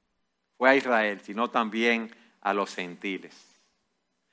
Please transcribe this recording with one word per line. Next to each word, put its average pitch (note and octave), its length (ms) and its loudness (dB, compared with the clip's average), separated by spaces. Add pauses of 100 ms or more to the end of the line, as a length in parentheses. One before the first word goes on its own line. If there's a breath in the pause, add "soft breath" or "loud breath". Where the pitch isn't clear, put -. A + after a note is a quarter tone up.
(580)
fue B2+ 140 4
a C3+ 40 6
Israel, A2 460 0
sino A2+ 300 -4
también A2+ 580 0 (320 soft breath)
a G2 120 0
los G2+ 200 -2
gentiles. F2+ 880 -10 (720)